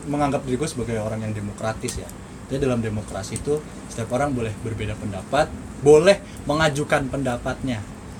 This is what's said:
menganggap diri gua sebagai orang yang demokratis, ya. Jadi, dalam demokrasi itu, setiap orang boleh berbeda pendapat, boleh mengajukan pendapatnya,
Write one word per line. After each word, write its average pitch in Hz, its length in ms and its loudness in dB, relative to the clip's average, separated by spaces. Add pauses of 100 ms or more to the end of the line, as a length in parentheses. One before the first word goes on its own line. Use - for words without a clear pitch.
(100)
menganggap 143 320 2
diri 127 160 0
gua 151 80 -2
sebagai 117 320 -4
orang 110 240 -2
yang 107 80 -2
demokratis, 104 720 -4
ya. - 80 -12 (400)
Jadi, 139 160 0
dalam 123 160 2
demokrasi 107 560 -4
itu, 147 240 -2 (240)
setiap 120 320 -2
orang 143 160 0
boleh 113 160 -2 (160)
berbeda 107 320 -4
pendapat, 104 480 0 (380)
boleh 160 340 10 (300)
mengajukan 147 580 2
pendapatnya, 127 720 -2 (420)